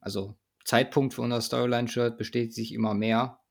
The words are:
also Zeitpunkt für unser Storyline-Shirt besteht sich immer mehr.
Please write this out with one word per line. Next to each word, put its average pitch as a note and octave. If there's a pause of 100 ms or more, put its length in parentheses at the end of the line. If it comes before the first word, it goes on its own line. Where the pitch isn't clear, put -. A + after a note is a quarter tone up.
also G2+ (300)
Zeitpunkt B2+
für B2
unser A#2+
Storyline-Shirt A#2+
besteht A#2
sich A2+
immer A2
mehr. A2+ (100)